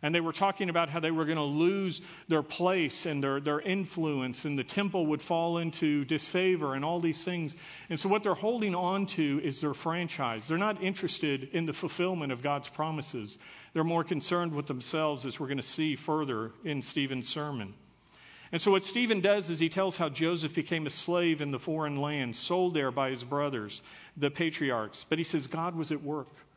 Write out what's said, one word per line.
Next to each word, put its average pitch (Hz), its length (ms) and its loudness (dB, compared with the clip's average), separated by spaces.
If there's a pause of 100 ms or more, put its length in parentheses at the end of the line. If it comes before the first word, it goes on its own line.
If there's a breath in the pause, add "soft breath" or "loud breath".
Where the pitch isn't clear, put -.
And 151 120 2
they 170 60 4
were 165 120 0
talking 196 380 2
about 170 180 2
how 160 100 -2
they 160 120 0
were 160 140 2
gonna 156 180 0
lose 170 580 2 (260 loud breath)
their 160 140 4
place 175 640 0
and 147 180 0
their, 139 160 2
their 147 220 0
influence, 160 840 -2
and 143 120 -2
the 131 60 0
temple 190 420 0
would 151 160 0
fall 170 380 0
into 151 460 0
disfavor 160 680 2
and 135 100 -2
all 170 160 0
these 165 240 0
things. 170 320 -4 (320 loud breath)
And 156 120 -2
so 196 100 0
what 208 140 4
they're 202 100 4
holding 214 400 0
on 185 340 2
to 151 360 2
is 139 180 -2
their 147 140 0
franchise. 143 720 -2
They're 160 100 2
not 202 240 0
interested 147 720 0
in 165 140 0
the 147 60 -2
fulfillment 175 580 -2
of 123 100 -4
God's 143 260 -2
promises. 151 720 -4 (360 loud breath)
They're 160 100 4
more 165 200 4
concerned 170 500 0
with 143 120 -4
themselves, 147 580 -2
as 131 160 -6
we're 143 100 -4
gonna 139 120 -2
see 156 340 0
further 131 560 -2 (140)
in 147 160 -2
Stephen's 131 480 -2
sermon. 131 460 -4 (760 loud breath)
And 170 80 0
so 202 120 6
what 190 120 6
Stephen 226 380 2
does 196 300 4
is 160 80 -2
he 165 100 4
tells 190 280 0
how 165 120 2
Joseph 160 460 0
became 160 320 0
a - 20 -2
slave 170 540 2
in 143 80 -2
the 131 80 -2
foreign 151 420 -2
land, 143 340 0
sold 180 380 2
there 143 160 4
by 131 220 0
his 123 120 -6
brothers, 131 600 -2 (340 loud breath)
the 143 140 2
patriarchs. 135 760 0
But 156 120 0
he 170 40 2
says 156 220 0
God 165 300 -4
was 160 160 -4
at 151 100 -4
work. 147 280 -6 (280)